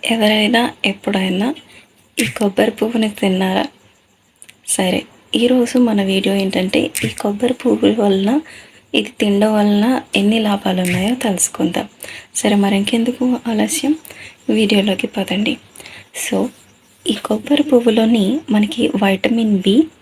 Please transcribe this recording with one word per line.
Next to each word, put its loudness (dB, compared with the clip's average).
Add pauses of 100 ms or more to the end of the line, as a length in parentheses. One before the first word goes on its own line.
(100)
ఎవరైనా 2 (120)
ఎప్పుడైనా -2 (640)
ఈ 0
కొబ్బరి 0
పువ్వుని -2
తిన్నారా? -2 (1000)
సరే, 0 (320)
ఈరోజు 2
మన 2
వీడియో 0
ఏంటంటే 0 (140)
ఈ -2
కొబ్బరి -4
పువ్వుల 0
వలన, 2 (540)
ఇది -2
తినడం 2
వలన 2 (140)
ఎన్ని 2
లాభాలు 0
ఉన్నాయో 0
తెలుసుకుందాం. -4 (460)
సరే, 0
మరి 2
ఇంకెందుకు 0 (240)
ఆలస్యం, 0 (560)
వీడియోలోకి 2
పదండి. -2 (680)
So, -2 (580)
ఈ 0
కొబ్బరి -2
పువ్వులోని 2 (120)
మనకి 0 (120)
వైటమిన్ 2
బి 2 (240)